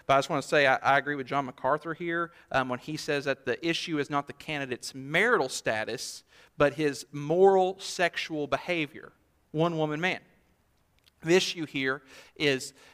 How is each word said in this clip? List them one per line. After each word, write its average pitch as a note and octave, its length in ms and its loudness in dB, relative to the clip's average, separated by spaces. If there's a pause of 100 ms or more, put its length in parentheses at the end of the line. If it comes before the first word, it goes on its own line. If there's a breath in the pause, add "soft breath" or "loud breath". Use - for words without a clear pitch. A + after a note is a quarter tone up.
but C#3 80 4
I C#3 40 6
just C#3 120 0
wanna D3+ 100 0
say C#3+ 260 4
I, C3 100 6
I C3 200 2
agree C#3+ 200 -2
with C3+ 100 -8
John C#3 180 -2
MacArthur C#3+ 480 -2
here, E3+ 400 -6 (180 soft breath)
um, C3 200 0
when B2 80 -4
he D#3 180 -10
says C#3+ 300 -4
that C3+ 180 -4
the B2 220 -2
issue E3 320 -2
is C#3+ 100 -4
not C#3+ 180 -2
the - 60 -16
candidate's C#3 640 -8
marital D3+ 560 0
status, A2 760 -6 (320 soft breath)
but C#3+ 180 4
his D3 380 -2
moral F#3 680 4
sexual D#3+ 680 -4
behavior. D3+ 640 -4 (400)
One D#3+ 260 2
woman D3+ 220 0
man. F3 180 0 (1040)
The E3 140 4
issue F3+ 300 0
here C3+ 360 -2 (320 loud breath)
is C3+ 400 -2 (200 soft breath)